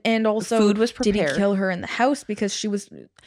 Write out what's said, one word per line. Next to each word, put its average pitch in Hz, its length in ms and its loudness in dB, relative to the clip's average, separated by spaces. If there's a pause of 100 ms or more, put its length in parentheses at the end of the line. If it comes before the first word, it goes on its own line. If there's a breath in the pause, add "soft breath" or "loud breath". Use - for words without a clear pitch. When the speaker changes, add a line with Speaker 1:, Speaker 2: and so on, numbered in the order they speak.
Speaker 1:
and 220 240 2
also, 220 300 0
Speaker 2:
Food 208 200 4
was 233 140 2
Speaker 1:
did 247 140 -2 (100)
he 208 40 0
Speaker 2:
prepared. 147 160 0
Speaker 1:
kill 202 200 2
her 190 120 0
in 180 120 -4
the - 80 -10
house? 269 340 0
Because 208 320 -4
she - 140 -6
was, 202 180 -4
it - 240 -20 (160 loud breath)